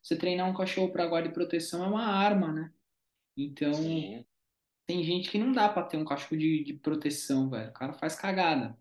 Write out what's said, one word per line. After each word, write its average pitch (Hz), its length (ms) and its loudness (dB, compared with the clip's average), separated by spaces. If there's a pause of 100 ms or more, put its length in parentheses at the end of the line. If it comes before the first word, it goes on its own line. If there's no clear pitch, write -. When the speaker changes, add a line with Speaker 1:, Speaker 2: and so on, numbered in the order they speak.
Speaker 1:
Você 165 160 -2
treinar 180 320 2
um 185 40 0
cachorro 185 380 0
pra 175 160 0
guarda 165 220 2
e - 40 -8
proteção 170 500 -2
é 190 40 0
uma 214 180 0
arma, 196 480 4
né? 160 180 -6 (680)
Então, 143 360 -2
Speaker 2:
Sim. 156 520 -2 (600)
Speaker 1:
tem 175 180 0
gente 180 260 0
que 208 80 -2
não 247 140 2
dá 220 160 6
pra 185 160 2
ter 160 140 -4
um 156 80 0
cachorro 156 320 -4
de, 156 260 2
de 143 100 -8
proteção, 143 760 0
velho. 110 200 -6
O - 40 -20
cara 139 200 -6
faz 160 220 -4
cagada. 165 640 0